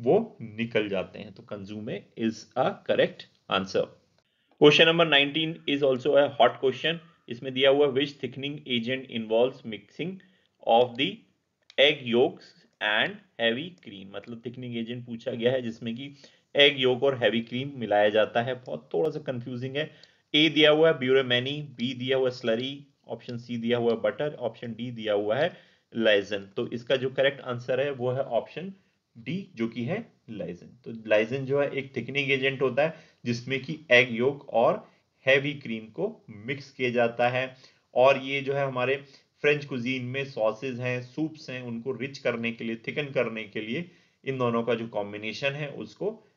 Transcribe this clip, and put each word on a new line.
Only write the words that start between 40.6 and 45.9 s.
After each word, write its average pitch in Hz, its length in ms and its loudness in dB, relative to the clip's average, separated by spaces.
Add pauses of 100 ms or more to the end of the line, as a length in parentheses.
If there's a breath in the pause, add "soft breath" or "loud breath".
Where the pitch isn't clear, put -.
हैं, 127 220 -4
सूप्स 156 480 -8
हैं, 127 120 -10
उनको 120 300 -6
रिच 135 260 -8
करने 117 340 -2
के 117 120 -10
लिए, 113 120 -4
थिकन 143 300 -6
करने 113 380 -2
के 104 180 -8
लिए 139 300 -6 (340 soft breath)
इन 135 120 -4
दोनों 117 260 0
का 117 120 0
जो 113 120 -6
कॉम्बिनेशन 107 640 -6
है 147 180 -8
उसको - 680 -10